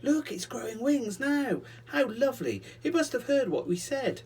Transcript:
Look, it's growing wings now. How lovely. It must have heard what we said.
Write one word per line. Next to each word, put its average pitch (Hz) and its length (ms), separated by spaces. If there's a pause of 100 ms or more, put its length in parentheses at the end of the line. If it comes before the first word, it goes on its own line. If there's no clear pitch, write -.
Look, 294 320
it's 180 140
growing 220 340
wings 247 400
now. 277 420 (240)
How 285 220
lovely. 220 540 (200)
It 330 120
must 320 180
have 247 120
heard 277 240
what 160 200
we 175 80
said. 254 500